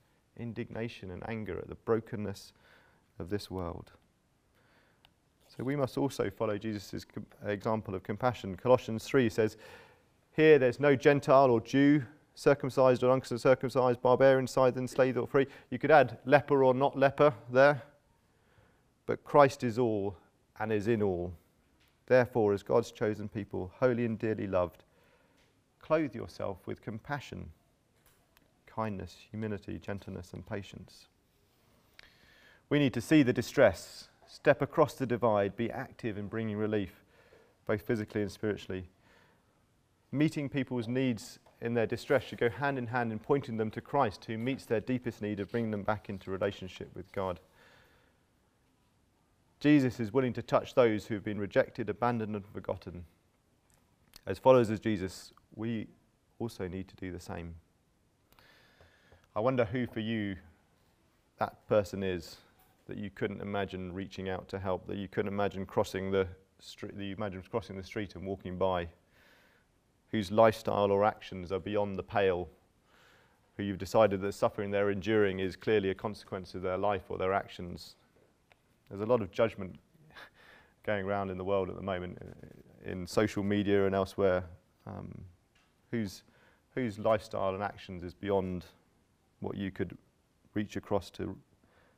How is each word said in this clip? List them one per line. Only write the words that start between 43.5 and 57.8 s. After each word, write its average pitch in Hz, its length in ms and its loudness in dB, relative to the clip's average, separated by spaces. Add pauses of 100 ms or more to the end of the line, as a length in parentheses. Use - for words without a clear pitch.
them 110 140 -2
to 120 100 -10
Christ, 127 420 -2
who 113 140 -8
meets 127 260 -4
their 110 160 0
deepest 123 400 -4
need 104 200 -4
of 98 100 -8
bringing 113 220 -2
them 101 100 -4
back 104 260 -4
into 95 220 -10
relationship 95 640 -6
with - 180 -16
God. 92 280 -4 (2250)
Jesus 143 400 4
is 104 140 -4
willing 127 220 2
to 117 80 -8
touch 113 320 0
those 110 320 4
who 117 80 -6
have 101 100 -6
been 104 160 -6
rejected, 104 500 -2
abandoned, 110 460 -2
and 98 100 -10
forgotten. 95 580 -10 (1200)
As 95 140 -6
followers 123 320 6
of 107 100 -4
Jesus, 95 520 -4 (240)
we 113 320 -8 (500)
also 104 300 -8
need 95 180 -10
to - 80 -20
do 92 160 -12
the 87 80 -10
same. 85 380 -12 (1800)